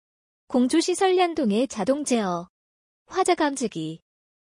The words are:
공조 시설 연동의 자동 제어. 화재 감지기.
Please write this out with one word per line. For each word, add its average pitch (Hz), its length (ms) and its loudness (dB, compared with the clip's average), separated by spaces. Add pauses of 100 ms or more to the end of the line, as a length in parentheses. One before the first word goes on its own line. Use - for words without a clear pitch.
(480)
공조 254 320 2
시설 370 380 2
연동의 285 500 0
자동 262 360 -2
제어. 185 460 -2 (560)
화재 370 300 0
감지기. 214 680 -4 (460)